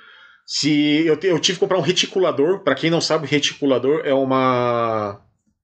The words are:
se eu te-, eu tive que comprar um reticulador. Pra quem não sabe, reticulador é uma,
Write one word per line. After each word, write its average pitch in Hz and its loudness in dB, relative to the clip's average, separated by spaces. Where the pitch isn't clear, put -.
se 147 0
eu 156 2
te-, 185 -4
eu 165 2
tive 180 -2
que - -4
comprar 190 0
um 180 0
reticulador. 170 0
Pra 135 2
quem 156 -2
não 165 2
sabe, 156 -2
reticulador 143 0
é 143 0
uma, 123 0